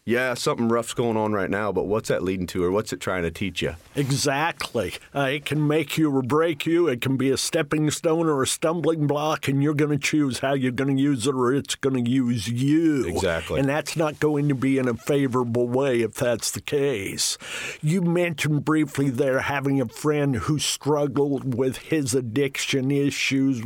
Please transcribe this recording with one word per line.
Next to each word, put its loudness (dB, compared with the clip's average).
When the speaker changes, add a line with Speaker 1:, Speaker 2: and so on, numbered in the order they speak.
Speaker 1:
yeah, 0
something -2
rough's 0
going 0
on 0
right 0
now, -2
but 0
what's -2
that 0
leading -2
to, -2
or 2
what's 0
it -10
trying -2
to 0
teach -6
you? -2
Speaker 2:
Exactly. -2
Uh, 0
it -6
can 0
make 0
you 4
or 2
break 0
you. 4
It -2
can 0
be 2
a 2
stepping 0
stone 0
or 2
a 2
stumbling 0
block, 0
and 2
you're 2
gonna 2
choose 0
how 0
you're 0
gonna 0
use 2
it, 2
or 2
it's -2
gonna 0
use 0
you. 2
Speaker 1:
Exactly. 0
Speaker 2:
And 2
that's -2
not 0
going 2
to 2
be 2
in 2
a 0
favorable 0
way 2
if -2
that's -2
the -10
case. -2
You 0
mentioned 0
briefly 0
there 2
having 0
a 2
friend 0
who 0
struggled 0
with 0
his -2
addiction -2
issues, 0